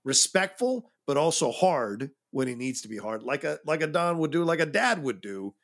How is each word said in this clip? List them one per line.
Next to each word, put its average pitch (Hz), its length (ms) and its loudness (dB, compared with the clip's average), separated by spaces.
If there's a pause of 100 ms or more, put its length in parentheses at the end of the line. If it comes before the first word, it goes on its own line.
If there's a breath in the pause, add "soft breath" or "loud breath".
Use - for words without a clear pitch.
respectful, 196 880 0 (160 soft breath)
but 139 80 2
also 156 360 2
hard 131 600 0 (200)
when 131 180 0
he 123 60 -6
needs 127 260 -6
to 113 80 -14
be 107 80 -8
hard, 110 260 -6
like 147 220 -4
a, 151 200 -4
like 151 160 0
a 156 60 0
Don 170 300 2
would 156 140 0
do, 170 120 2
like 165 160 2
a 165 60 4
dad 208 380 2
would 110 180 -4
do, 98 320 -8 (100)